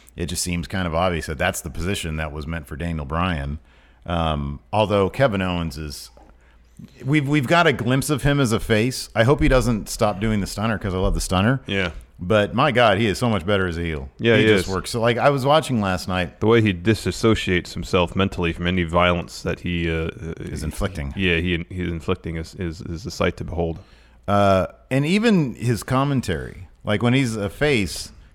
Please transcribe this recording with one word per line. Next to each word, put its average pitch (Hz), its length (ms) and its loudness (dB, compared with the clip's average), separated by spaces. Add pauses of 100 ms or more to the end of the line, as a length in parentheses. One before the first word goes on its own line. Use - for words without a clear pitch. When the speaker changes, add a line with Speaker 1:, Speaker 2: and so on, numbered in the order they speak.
(160)
Speaker 1:
It 87 100 -4
just 87 180 -6
seems 87 240 -4
kind 92 180 -2
of 80 80 -2
obvious 87 320 0
that 78 120 -6
that's 90 220 -2
the 82 100 -10
position 82 460 -4
that 78 160 -6
was 73 140 -10
meant 82 220 -8
for 78 80 -10
Daniel 82 280 -4
Bryan. 76 540 -2 (460)
Um, 76 540 -2 (140)
although 101 360 2
Kevin 107 320 0
Owens 85 380 -2
is, 76 320 -12 (920)
we've, 139 240 2
we've 147 180 2
got 170 200 4
a 151 60 6
glimpse 127 380 0
of 143 120 0
him 143 180 2
as 117 120 2
a 107 80 2
face. 117 540 0
I 113 100 4
hope 143 160 4
he 156 80 4
doesn't 120 400 2
stop 104 320 0
doing 110 200 2
the 90 60 0
stunner 107 320 -2
'cause 92 160 -4
I 92 40 0
love 95 160 2
the 82 60 0
stunner. 104 460 2
Speaker 2:
Yeah. 95 240 0 (280)
Speaker 1:
But 101 360 2
my 139 160 2
God, 110 280 4
he 113 80 2
is 90 120 0
so 127 100 0
much 101 160 0
better 95 220 2
as 82 100 -4
a 85 60 -4
heel. 76 260 -6 (100)
Speaker 2:
Yeah, 113 180 4
Speaker 1:
He 107 60 6
Speaker 2:
he 110 60 4
Speaker 1:
just 95 200 4
Speaker 2:
is. 95 60 -4
Speaker 1:
works. 90 160 -4
So, 120 100 -4
like, 117 180 2
I 127 120 4
was 135 140 0
watching 143 360 2
last 92 260 -2
night. 92 320 -2
Speaker 2:
The 104 80 0
way 113 160 6
he 104 100 4
disassociates 95 1040 0
himself 90 400 0
mentally 92 380 0
from 87 160 -4
any 90 160 0
violence 87 580 0
that - 180 -6
he, 85 300 -4
uh, 80 200 -4 (280)
Speaker 1:
Is - 240 -8
inflicting. 78 540 -6
Speaker 2:
Yeah, 90 220 2
he, 87 300 -2
he's 90 220 -6
inflicting 85 460 -6
is, 80 180 -10
is, 85 280 -8
is 85 240 -10
a 87 40 -10
sight 87 280 -2
to 87 60 -10
behold. 85 340 -4 (500)
Speaker 1:
Uh, 98 380 4 (220)
and 135 160 0
even 185 520 2
his 117 260 -2
commentary, 110 880 -2 (160)
like, 104 180 0
when 120 100 4
he's 127 220 2
a 101 160 -4
face, 127 640 -2 (220)